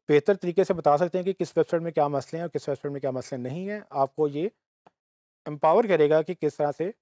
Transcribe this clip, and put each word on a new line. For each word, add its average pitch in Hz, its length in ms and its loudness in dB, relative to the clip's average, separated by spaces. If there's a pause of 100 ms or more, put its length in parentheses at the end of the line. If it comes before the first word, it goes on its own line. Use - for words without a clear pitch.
बेहतर 147 280 4
तरीके 180 280 0
से 190 100 0
बता 151 240 2
सकते 175 200 0
हैं 180 80 -6
कि 190 80 -2
किस - 240 -6
वेबसाइट 165 260 0
में 165 100 -6
क्या 147 140 2
मसले 147 320 -6
हैं 170 40 -8
और 170 60 -8
किस 147 200 -8
वेबसाइट 143 240 -6
में 139 80 -10
क्या 135 100 -4
मसले 127 280 -8
नहीं 139 280 -8
हैं। 208 240 -10
आपको 143 360 0
ये 147 240 -4 (960)
एम्पावर 160 400 2
करेगा 156 340 4
कि 170 140 -6
किस 151 220 -4
तरह 147 140 -2
से 175 300 -6